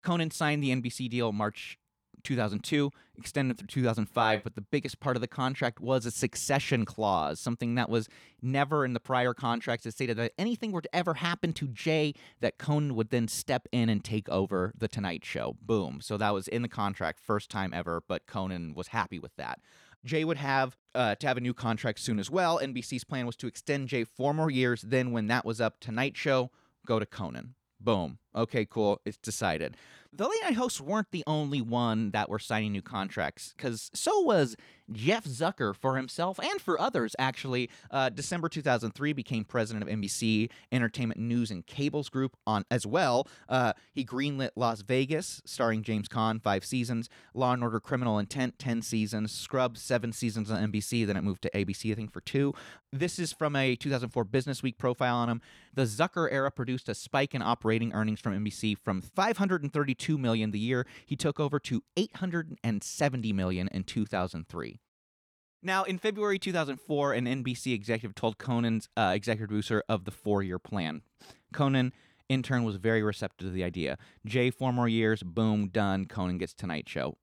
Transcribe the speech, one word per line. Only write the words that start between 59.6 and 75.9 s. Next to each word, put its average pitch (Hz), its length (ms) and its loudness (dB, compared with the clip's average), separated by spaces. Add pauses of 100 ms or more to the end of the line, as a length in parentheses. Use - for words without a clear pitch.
and 139 100 -4
thirty-two 143 460 0
million 113 320 2
the 104 80 -2
year 123 280 0 (200)
he 143 100 -4
took 147 240 0
over 147 200 0
to 113 220 -2 (140)
eight 208 200 -2
hundred 165 460 -4
and 107 200 -2
seventy 127 500 -2
million 92 360 0
in 92 160 -4
two - 200 -2
thousand 90 440 -4
three. 67 320 -10 (840)
Now, 190 200 0
in 185 120 -4
February 208 440 0
two 190 120 -4
thousand 143 280 -2
four, 143 320 2
an 123 140 0
N 127 160 -2
B 123 120 -2
C 127 180 -2
executive 110 420 -2
told 113 220 -2
Conan's, 117 600 0
uh, 101 180 4
executive 107 340 -2
producer 107 400 0
of 98 160 0
the 98 60 -10
four-year 98 480 0
plan. 80 440 -4 (500)
Conan, 135 400 2 (360)
in 131 140 2
turn, 123 220 2
was 107 120 0
very 110 260 4
receptive 101 440 -2
to 92 60 -4
the 92 100 0
idea. 85 340 -2 (300)
"Jay, 123 240 4
four 127 220 0
more 120 160 4
years, 110 340 4
boom, 104 460 2
done. 95 380 2